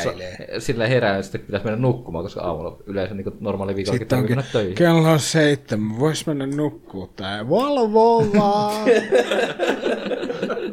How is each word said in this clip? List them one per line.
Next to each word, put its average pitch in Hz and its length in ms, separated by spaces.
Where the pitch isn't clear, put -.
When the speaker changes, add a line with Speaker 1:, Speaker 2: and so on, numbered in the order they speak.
Speaker 1:
Heräilee. 90 480
Speaker 2:
silleen 113 300
herää, 117 280
ja 98 60
sitten - 180
pitäisi 98 240
mennä 110 140
nukkumaan, 95 460
koska - 160
aamulla 82 440
yleensä 98 300
niinku 98 240
normaali 98 360
viikollakin 98 240
Speaker 1:
Sitten 113 180
Speaker 2:
täytyy 127 60
Speaker 1:
onkin, 117 140
Speaker 2:
mennä - 140
töihin. 98 240
Speaker 1:
kello 165 360
on 156 80
seitsemän, 123 800
vois 151 260
mennä 139 220
nukkuu 139 680
tää 104 340
valvoo 226 760
vaan. 208 480
Speaker 2:
<laughs> - 40